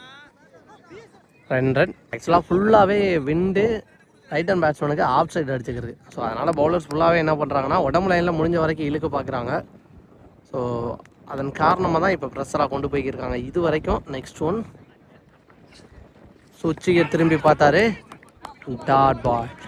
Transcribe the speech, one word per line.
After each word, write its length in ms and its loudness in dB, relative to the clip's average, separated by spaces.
ரெண்டு 240 2
ரன். 160 0
ஆக்சுவலா 360 0
ஃபுல்லாவே 540 4
விண்டு 360 0
ரைட் 220 -2
ஹேண்ட் 120 0
பேட்ஸ்மேனுக்கு 400 0
ஆஃப் 180 2
சைடு 220 -2
அடிச்சுக்கிறது. 360 -8
So, 140 -12
அதனால 220 -4
பவுலர்ஸ் 280 2
ஃபுல்லாவே 360 2
என்ன 180 2
பண்றாங்கன்னா, 360 0
உடம்பு 240 2
லைன்ல 260 2
முடிஞ்ச 260 0
வரைக்கும் 260 -2
இழுக்க 260 -2
பார்க்குறாங்க. 360 -6
So, 100 -6
அதன் 260 -6
காரணமா 440 2
தான் 120 2
இப்ப 180 -6
ப்ரெஷரா 400 -2
கொண்டு 140 -4
போய்க்கிருக்காங்க 500 -6
இது 160 -4
வரைக்கும். 360 0
நெக்ஸ்ட் 320 -12
ஒன். 100 -2
சுவிட்சுக்கு 420 0
திரும்பி 240 4
பார்த்தாரு. 360 4
டாட் 360 4
பால். 260 -2